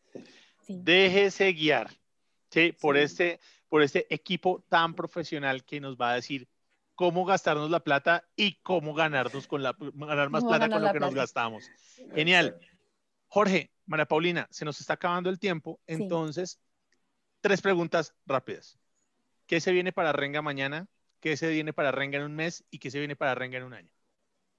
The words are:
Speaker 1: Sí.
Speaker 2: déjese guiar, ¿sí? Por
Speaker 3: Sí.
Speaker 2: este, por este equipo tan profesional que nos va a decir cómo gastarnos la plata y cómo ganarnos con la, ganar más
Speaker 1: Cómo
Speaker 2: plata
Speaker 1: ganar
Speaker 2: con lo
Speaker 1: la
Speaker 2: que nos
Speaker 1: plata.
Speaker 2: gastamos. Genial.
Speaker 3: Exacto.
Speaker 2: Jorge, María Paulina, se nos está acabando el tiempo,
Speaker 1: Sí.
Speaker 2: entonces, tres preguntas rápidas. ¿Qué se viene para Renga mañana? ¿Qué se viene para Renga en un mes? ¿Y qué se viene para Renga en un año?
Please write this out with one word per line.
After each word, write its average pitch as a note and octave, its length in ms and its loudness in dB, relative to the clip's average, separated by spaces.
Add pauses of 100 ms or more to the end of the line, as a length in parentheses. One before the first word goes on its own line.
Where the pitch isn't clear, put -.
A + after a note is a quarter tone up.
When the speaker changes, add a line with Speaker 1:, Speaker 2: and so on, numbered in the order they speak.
(640)
Speaker 1:
Sí. F#3 200 -12
Speaker 2:
déjese F#3+ 720 6
guiar, D3 380 2 (600)
¿sí? E3 220 4
Por C#3+ 240 2
Speaker 3:
Sí. D3 60 6
Speaker 2:
este, E3+ 380 0 (280)
por D3+ 140 4
este D#3 300 2
equipo F3+ 560 -2
tan E3 260 2
profesional D3+ 720 -4
que D3 160 -10
nos C3+ 160 -10
va A#2+ 160 0
a - 20 0
decir B2 340 -6 (460)
cómo F3+ 300 0
gastarnos D#3+ 460 0
la E3 100 0
plata D#3+ 440 0 (120)
y G#3 260 0
cómo D#3 320 -2
ganarnos C#3 520 -2
con C#3+ 160 -4
la, B2+ 160 -2
ganar C#3+ 520 -2
más D#3 120 0
Speaker 1:
Cómo A#3 80 -2
Speaker 2:
plata G#3+ 160 2
Speaker 1:
ganar A3 100 -2
Speaker 2:
con - 60 0
lo - 40 2
Speaker 1:
la G3+ 60 4
Speaker 2:
que D3+ 80 -4
nos C#3+ 100 -2
Speaker 1:
plata. C3+ 120 -2
Speaker 2:
gastamos. A#2 480 -6 (440)
Genial. E3+ 340 4
Speaker 3:
Exacto. - 180 -12 (640)
Speaker 2:
Jorge, G3 420 2 (160)
María D3+ 200 -2
Paulina, E3 440 0
se - 140 -12
nos D3+ 160 -6
está D#3 140 -4
acabando F3+ 360 -2
el F#3+ 80 -4
tiempo, E3+ 480 -4
Speaker 1:
Sí. D#3+ 80 -8
Speaker 2:
entonces, E3+ 680 -4 (800)
tres G3+ 220 2
preguntas E3+ 520 0 (120)
rápidas. A#2+ 520 -6 (680)
¿Qué E3 140 0
se F#3 120 0
viene F3+ 200 2
para E3 200 0
Renga C#3+ 300 -2
mañana? D3 440 -6 (340)
¿Qué D#3 160 -2
se E3 140 -2
viene D#3 220 -2
para C#3+ 200 0
Renga C#3 260 -4
en C#3+ 60 -6
un D3 120 -10
mes? E3 340 -6
¿Y D#3+ 80 -16
qué C3 120 -10
se C#3 80 -8
viene D3 180 -6
para C3+ 180 0
Renga B2+ 240 -6
en B2+ 60 -10
un B2+ 100 -16
año? F2+ 160 -20 (680)